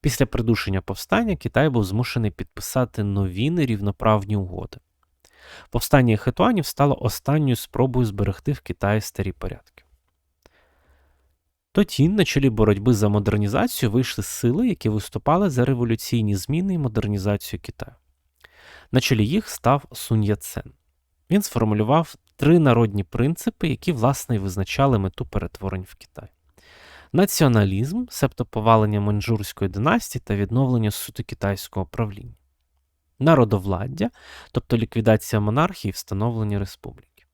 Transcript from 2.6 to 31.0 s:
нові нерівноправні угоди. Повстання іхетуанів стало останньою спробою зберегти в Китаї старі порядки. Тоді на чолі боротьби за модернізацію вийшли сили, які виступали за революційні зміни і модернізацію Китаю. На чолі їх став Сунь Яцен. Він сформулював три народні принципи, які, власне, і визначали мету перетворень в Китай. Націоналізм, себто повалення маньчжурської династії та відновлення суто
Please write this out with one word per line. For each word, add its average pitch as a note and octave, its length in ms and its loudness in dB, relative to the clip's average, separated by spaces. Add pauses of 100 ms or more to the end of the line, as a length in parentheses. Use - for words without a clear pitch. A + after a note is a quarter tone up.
нові G2 460 -2
нерівноправні G#2+ 840 0
угоди. F2+ 420 -6 (920)
Повстання B2+ 440 4
іхетуанів F3+ 520 0
стало C#3+ 360 0
останньою C3+ 540 0
спробою B2+ 500 -2
зберегти G2+ 460 -4
в C3+ 80 -4
Китаї G2+ 420 -2
старі F#2+ 300 -6
порядки. - 520 -12 (1900)
Тоді - 380 4
на G3 160 4
чолі C#3 240 2
боротьби G#2+ 440 4
за G#2 160 2
модернізацію G#2 840 0
вийшли A#2+ 320 -2
сили, D#3+ 440 -2
які - 220 -2
виступали D#3 600 0
за B2 160 0
революційні A#2 680 0
зміни E3+ 380 -2
і F3 40 -2
модернізацію G#2 840 -2
Китаю. - 360 -14 (960)
На B2+ 100 4
чолі G#2+ 260 2
їх F#3+ 220 -2
став C3+ 420 0
Сунь A2 320 -2
Яцен. - 500 -4 (560)
Він G3+ 120 4
сформулював A2 720 0 (200)
три E3 240 6
народні A2+ 440 4
принципи, - 640 -2
які, B2+ 240 -4
власне, B2 440 0
і G2+ 40 -2
визначали G2+ 600 0
мету F#2+ 260 -4
перетворень F#2 640 -8
в - 60 -20
Китай. - 340 -20 (840)
Націоналізм, C3+ 960 2
себто - 360 -2
повалення G#2+ 540 2
маньчжурської G#2 680 -2
династії B2+ 560 -2
та G#2 100 -2
відновлення A2+ 560 0
суто - 320 -12